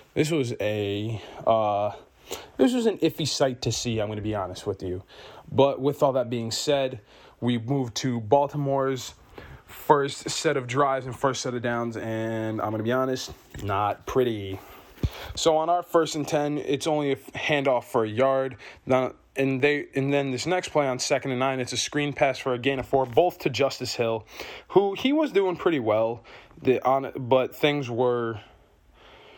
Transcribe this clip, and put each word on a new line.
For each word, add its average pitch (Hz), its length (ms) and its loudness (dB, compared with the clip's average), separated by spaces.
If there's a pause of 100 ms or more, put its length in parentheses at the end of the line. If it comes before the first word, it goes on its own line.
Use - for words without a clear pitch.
(140)
this 151 160 2
was 131 320 0
a, 104 580 -2 (260)
uh, 104 460 2 (640)
this 254 160 4
was 240 140 0
an 196 140 2
iffy 160 280 0
sight 131 320 0
to 117 100 0
see, 110 300 -2
I'm 104 80 -2
gonna 104 140 -6
be 107 120 -2
honest 92 320 -6
with 101 160 -4
you. 92 200 -6 (500)
But 131 260 4
with 139 240 0
all 135 120 4
that 123 160 0
being 117 200 -4
said, 135 500 0 (380)
we 120 200 0
move 123 360 -2
to 123 240 -2
Baltimore's 139 920 0 (540)
first - 640 0
set 147 280 0
of 127 100 -2
drives 135 400 0
and 120 100 -8
first 131 260 0
set 127 120 -4
of 120 80 -4
downs, 120 340 -2
and 110 640 -4
I'm 107 120 -2
gonna 107 100 -4
be 113 80 0
honest, 131 420 -2 (300)
not 101 420 -2
pretty. 107 540 -2 (800)
So 160 200 2
on 160 140 0
our 175 140 2
first 160 320 2
and 143 100 -2
ten, 147 320 0
it's 143 300 -2
only 147 220 0
a - 20 2
f-, - 220 -8
handoff 135 500 2
for 117 200 0
a 110 40 -2
yard. 131 480 0 (280)
Now, 127 280 2 (240)
and 135 260 2
they, 147 320 2
and 139 180 0
then 139 200 0
this 127 120 -4
next 180 260 -2
play 143 180 2
on 123 100 -2
second 139 320 0
and 123 80 -2
nine, 131 220 0
it's 120 120 -4
a 123 40 -4
screen 147 360 -2
pass 135 240 2
for 135 160 -2
a 123 60 0
gain 135 220 0
of 117 60 -6
four, 131 200 2
both 165 320 4
to - 100 -2
Justice 131 460 -2
Hill, 113 320 -2 (420)
who 196 260 4
he 262 180 0
was 302 180 2
doing 185 240 2
pretty 165 240 2
well, 113 460 2 (360)
the, 127 240 2
on, 135 320 2
but 127 380 2
things 147 340 2
were, 120 520 0 (960)